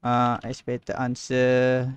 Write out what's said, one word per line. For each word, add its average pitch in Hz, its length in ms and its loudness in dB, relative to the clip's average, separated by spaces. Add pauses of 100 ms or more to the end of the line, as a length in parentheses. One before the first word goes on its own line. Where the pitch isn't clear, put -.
uh, 120 480 0
expected - 480 -6
answer. 127 1000 0